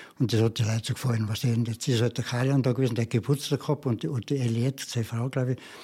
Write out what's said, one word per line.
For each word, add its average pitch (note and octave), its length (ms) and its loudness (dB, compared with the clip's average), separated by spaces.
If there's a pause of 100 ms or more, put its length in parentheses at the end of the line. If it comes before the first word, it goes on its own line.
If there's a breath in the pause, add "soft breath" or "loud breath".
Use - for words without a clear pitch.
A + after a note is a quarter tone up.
(200 loud breath)
und A2+ 120 2
das A2 100 4
hat A2+ 180 2
die A#2 40 4
Leute A2 200 0
so A#2+ 100 -4
gefallen. A2+ 340 -2
Was A2 140 -4
denn? A#2 240 2
Jetzt A2+ 220 -6
ist A#2+ 140 4
halt A#2+ 160 0
der B2 80 -2
Karian C3 360 2
da B2+ 120 4
gewesen, B2+ 200 2
der A2+ 120 0
hat - 40 -6
Geburtstag C#3 520 0
gehabt - 260 -2
und A2+ 160 0
die, D#3+ 60 -2
und C3 200 -4
die C#3+ 80 0
Eliette, A#2+ 480 0
seine A2+ 200 -2
Frau, A#2 240 -4
glaub C3 180 0
ich. B2+ 100 0 (260 loud breath)